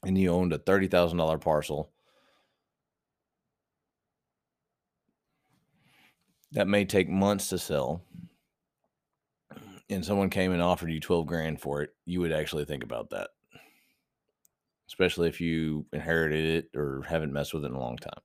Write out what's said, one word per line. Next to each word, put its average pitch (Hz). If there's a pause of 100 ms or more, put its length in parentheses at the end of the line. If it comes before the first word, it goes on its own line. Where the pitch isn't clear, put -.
and 95
you 95
owned 87
a 76
thirty 95
thousand 87
dollar 80
parcel, 76 (4000)
that 98
may 101
take 95
months 98
to 92
sell, 76 (1800)
and 95
someone 98
came 92
and 87
offered 87
you 80
twelve 85
grand 80
for 71
it, 76 (160)
you 90
would 85
actually 78
think 69
about 57
that, 50 (1600)
especially 87
if 78
you 80
inherited 80
it 80
or 69
haven't 78
messed 71
with 76
it -
in 62
a 65
long 60
time. -